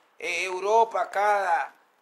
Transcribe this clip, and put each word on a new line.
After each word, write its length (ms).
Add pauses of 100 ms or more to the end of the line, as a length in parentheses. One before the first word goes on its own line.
(200)
eh, 240
Europa, 580
acá, 720 (280)